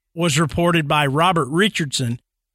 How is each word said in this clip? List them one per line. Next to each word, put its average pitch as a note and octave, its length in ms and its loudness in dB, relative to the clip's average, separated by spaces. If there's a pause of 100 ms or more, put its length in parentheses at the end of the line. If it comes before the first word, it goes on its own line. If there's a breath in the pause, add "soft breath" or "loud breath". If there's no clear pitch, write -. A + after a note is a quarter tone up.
(140)
was E3 260 0
reported E3+ 480 0
by D3 180 2
Robert D#3 440 2
Richardson D3 680 -2 (360)